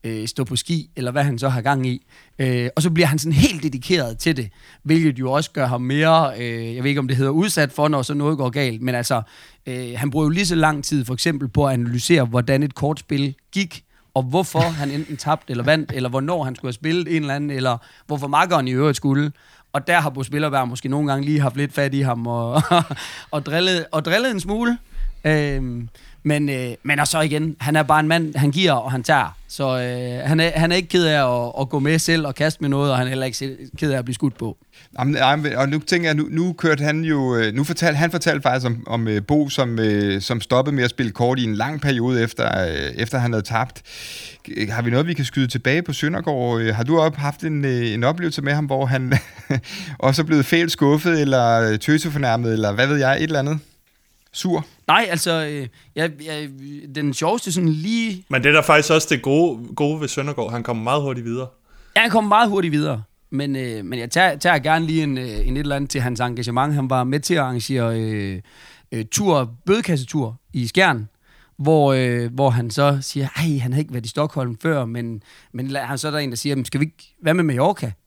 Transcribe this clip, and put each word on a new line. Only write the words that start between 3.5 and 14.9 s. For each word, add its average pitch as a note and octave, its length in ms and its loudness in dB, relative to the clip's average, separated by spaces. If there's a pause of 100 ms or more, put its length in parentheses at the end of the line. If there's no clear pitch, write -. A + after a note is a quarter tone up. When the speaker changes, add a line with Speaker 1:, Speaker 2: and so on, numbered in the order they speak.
Speaker 1:
dedikeret C3 540 -2
til D#3+ 200 0
det, A2 120 -4 (340)
hvilket D3+ 360 2
jo C3 120 -2
også D3 200 0
gør C#3 140 -2
ham B2 160 -2
mere, D3+ 580 4
øh, A#2 360 -6
jeg B2+ 80 -6
ved C#3 60 0
ikke, C#3+ 100 0
om C3 80 -2
det B2+ 100 2
hedder C3+ 140 2
udsat D#3+ 400 2
for, D3+ 160 0
når D3 140 2
så C3+ 120 -4
noget D3 240 0
går C3 120 0
galt, A#2+ 320 -2
men B2+ 140 -2
altså, A#2+ 260 0 (460)
øh, B2+ 280 -8
han B2+ 160 -2
bruger D3+ 140 2
jo D3 40 4
lige F#3 160 0
så E3+ 100 0
lang D3+ 280 2
tid, C#3 220 -2
for B2 80 -4
eksempel, C#3 340 -2
på C#3+ 200 2
at C3+ 60 2
analysere, B2 520 2
hvordan B2 380 2
et C#3 120 -4
kortspil C#3+ 600 -2 (180)
gik, F#3+ 300 -2 (300)
og C3 100 0
hvorfor D#3+ 360 0
han D#3 320 0